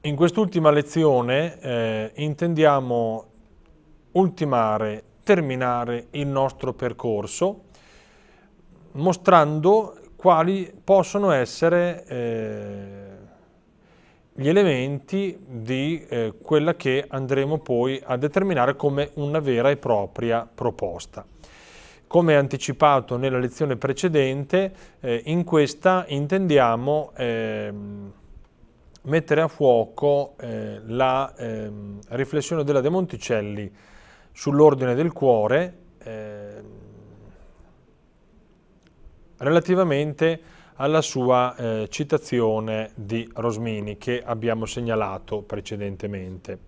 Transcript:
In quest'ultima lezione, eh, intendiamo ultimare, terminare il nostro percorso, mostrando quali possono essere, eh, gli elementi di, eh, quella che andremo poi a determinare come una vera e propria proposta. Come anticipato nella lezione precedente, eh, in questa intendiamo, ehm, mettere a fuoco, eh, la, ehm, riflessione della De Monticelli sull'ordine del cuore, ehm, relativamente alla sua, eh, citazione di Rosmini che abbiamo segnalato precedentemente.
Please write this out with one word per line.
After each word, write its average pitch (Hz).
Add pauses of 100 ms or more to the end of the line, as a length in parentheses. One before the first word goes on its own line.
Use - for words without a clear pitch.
In 147
quest'ultima 175
lezione, 147
eh, 113
intendiamo 143 (880)
ultimare, 110 (200)
terminare 123
il 143
nostro 135
percorso, 120 (1300)
mostrando 175 (180)
quali 180 (100)
possono 196
essere, 165
eh, 104 (1200)
gli 135
elementi 165
di, 131
eh, 117
quella 151
che 135
andremo 135
poi 131
a 127
determinare 143
come 143
una 147
vera 131
e 143
propria 113
proposta. - (800)
Come 165
anticipato 135
nella 131
lezione 127
precedente, 143 (280)
eh, 117
in 170
questa 175
intendiamo, 143
ehm, 107 (920)
mettere 156
a 160
fuoco, 143
eh, 110
la, 131
ehm, 104
riflessione 143
della 139
De 143
Monticelli 107 (600)
sull'ordine 139
del 160
cuore, 131 (280)
ehm, 104 (2750)
relativamente 160 (360)
alla 151
sua, 127
eh, 110
citazione 110
di 113
Rosmini 110
che 123
abbiamo 113
segnalato 107
precedentemente. 98